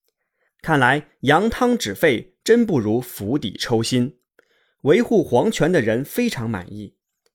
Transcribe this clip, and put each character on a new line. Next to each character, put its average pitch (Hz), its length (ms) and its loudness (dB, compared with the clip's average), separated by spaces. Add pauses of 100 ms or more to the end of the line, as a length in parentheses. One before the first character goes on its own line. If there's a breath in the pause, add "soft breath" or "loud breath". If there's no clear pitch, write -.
(640)
看 156 180 0
来 135 280 0 (120)
扬 165 300 2
汤 247 260 0
止 101 180 -6
沸 123 480 0
真 233 220 4
不 180 160 0
如 107 180 0
釜 127 400 -6
底 101 220 -8
抽 117 220 0
薪， 123 340 -2 (680)
维 175 180 4
护 226 200 0
皇 147 300 0
权 160 180 0
的 170 120 2
人 113 200 0
非 240 280 -4
常 113 180 -6
满 95 240 -8
意， 104 220 -16 (400)